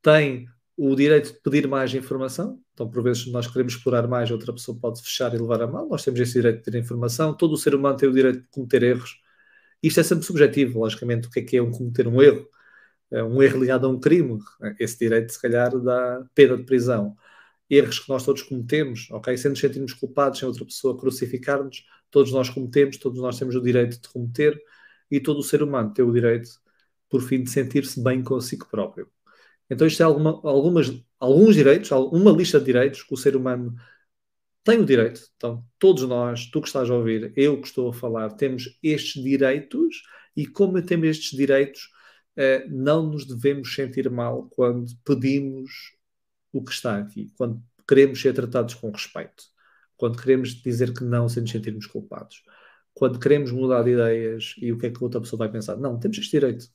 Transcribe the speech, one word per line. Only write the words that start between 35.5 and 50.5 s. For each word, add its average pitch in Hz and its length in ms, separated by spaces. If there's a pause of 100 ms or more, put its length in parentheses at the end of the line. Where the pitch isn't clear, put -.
todos 175 260
nós, 120 420
tu 151 140
que - 80
estás 123 200
a 123 60
ouvir, 113 420
eu 139 240
que - 60
estou 123 220
a 117 40
falar, 113 380
temos 127 520
estes 147 400
direitos 139 800 (340)
e 147 100
como 185 340
temos 165 280
estes 156 280
direitos, 139 540 (460)
eh, 135 320
não 147 420
nos 143 160
devemos 131 480
sentir 131 340
mal 123 420
quando 123 420 (120)
pedimos 135 920 (560)
o 131 100
que - 100
está 107 260
aqui, 104 380
quando 117 260 (240)
queremos 135 340
ser 127 120
tratados 123 420
com 113 160
respeito, - 540 (520)
quando 120 240
queremos 127 420